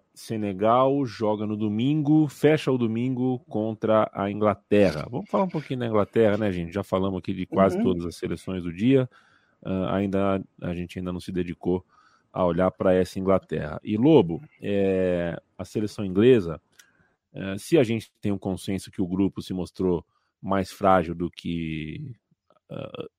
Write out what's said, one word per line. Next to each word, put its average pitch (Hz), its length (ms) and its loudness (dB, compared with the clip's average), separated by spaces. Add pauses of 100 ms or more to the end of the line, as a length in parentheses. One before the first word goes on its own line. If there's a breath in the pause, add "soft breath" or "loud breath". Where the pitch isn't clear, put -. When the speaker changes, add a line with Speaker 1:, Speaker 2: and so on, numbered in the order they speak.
(140)
Speaker 1:
Senegal 113 880 0
joga 107 420 -4
no 107 100 -4
domingo, 139 720 2
fecha 147 440 2
o 127 60 0
domingo 123 600 -2
contra 107 720 0
a 101 180 -2
Inglaterra. 101 800 2
Vamos 160 180 -8
falar 196 160 0
um 185 40 -2
pouquinho 139 320 -6
da 120 60 -4
Inglaterra, 107 520 2
né, 107 120 -2
gente? 85 220 -6
Já 98 100 -4
falamos 95 360 -2
aqui 95 160 -6
de 92 100 -6
quase 95 320 2
Speaker 2:
Uhum. 220 80 0
Speaker 1:
todas 87 220 0
as 80 100 -10
seleções 90 460 -8
do 87 100 -8
dia. 127 360 2 (540 soft breath)
Ah, 92 340 -4
ainda, 98 460 0 (200)
a 90 120 -6
gente 87 240 -10
ainda 90 140 -8
não 90 80 -8
se - 100 -12
dedicou 90 540 -4 (500 soft breath)
a 92 100 0
olhar 87 280 2
pra 95 200 2
essa 92 280 0
Inglaterra. 80 640 -2
E, 107 120 -2
Lobo, 110 460 4 (180)
é, 92 800 0 (160)
a - 80 -12
seleção 107 400 -6
inglesa, 95 560 4 (720 soft breath)
é, 98 240 -8
se 160 220 0
a 135 60 6
gente 113 260 -2 (100)
tem 101 120 -2
um 98 60 -4
consenso 95 520 -6
que - 100 -6
o 92 60 -2
grupo 95 340 -2
se 92 140 -10
mostrou 90 500 -2 (380)
mais 95 300 -2
frágil 92 420 6
do 85 160 -4
que, 82 840 -8 (560)
ah, - 380 -12 (120)